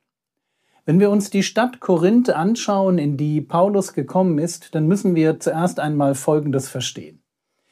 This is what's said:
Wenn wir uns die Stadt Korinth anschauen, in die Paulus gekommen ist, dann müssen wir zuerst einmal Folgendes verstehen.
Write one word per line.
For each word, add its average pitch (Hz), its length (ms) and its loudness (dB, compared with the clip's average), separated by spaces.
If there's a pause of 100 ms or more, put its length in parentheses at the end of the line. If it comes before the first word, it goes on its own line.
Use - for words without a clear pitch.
(840)
Wenn 165 160 2
wir 202 100 4
uns 202 180 0
die 196 140 0
Stadt 247 380 -2
Korinth 196 500 2
anschauen, 190 680 0
in 143 180 -2
die 151 240 -2
Paulus 196 540 0
gekommen 165 440 0
ist, - 380 -6
dann 156 100 0
müssen 190 300 2
wir 156 240 2
zuerst 165 400 -2
einmal 143 340 0
Folgendes 147 540 -2
verstehen. 90 520 -10 (520)